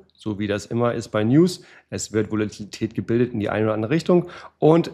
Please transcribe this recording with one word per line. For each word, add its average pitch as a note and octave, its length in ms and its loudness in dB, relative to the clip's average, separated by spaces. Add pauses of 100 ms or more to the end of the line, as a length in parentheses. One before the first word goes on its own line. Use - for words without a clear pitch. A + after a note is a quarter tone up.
(140)
so G#2 240 -8
wie G#2 80 -4
das G2+ 200 -2
immer A#2 280 0
ist A2+ 140 -8
bei G#2+ 160 0
News. D#3+ 380 4 (280)
Es - 220 -10
wird G#2 180 -2
Volatilität G#2+ 640 -6
gebildet A#2 380 0
in A2+ 80 -4
die G2+ 100 -2
eine G#2+ 140 0
oder A2 100 0
andere A2 160 -2
Richtung. F3 380 2 (320)
Und D#3+ 340 4